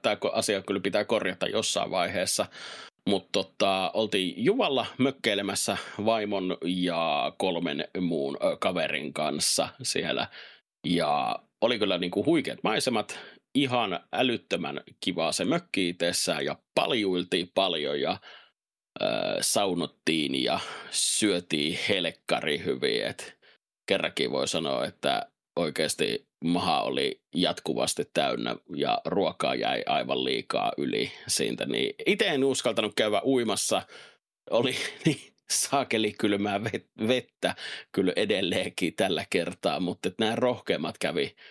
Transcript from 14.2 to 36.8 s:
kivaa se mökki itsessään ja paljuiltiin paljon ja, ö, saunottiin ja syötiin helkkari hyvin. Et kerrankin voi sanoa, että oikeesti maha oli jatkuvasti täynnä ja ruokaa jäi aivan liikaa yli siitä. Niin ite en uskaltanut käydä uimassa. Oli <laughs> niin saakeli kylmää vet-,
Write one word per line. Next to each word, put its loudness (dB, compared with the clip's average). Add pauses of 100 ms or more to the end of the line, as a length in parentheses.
kivaa 0
se 0
mökki 0
itsessään 0
ja -4 (180)
paljuiltiin 0
paljon 0
ja, -2 (840)
ö, 2 (340)
saunottiin 0
ja 0 (300)
syötiin 0 (100)
helkkari 0
hyvin. 0
Et -10 (480)
kerrankin 0
voi 0
sanoa, -2
että -2 (300)
oikeesti 0 (180)
maha 2
oli -2 (140)
jatkuvasti 0
täynnä 0 (200)
ja 2
ruokaa 0
jäi 0
aivan 0
liikaa 0
yli 0 (140)
siitä. -2
Niin 0 (120)
ite 2
en 2
uskaltanut 0
käydä 2
uimassa. 2 (680)
Oli 2 (140)
<laughs> -6
niin 0 (180)
saakeli 2
kylmää 2
vet-, -4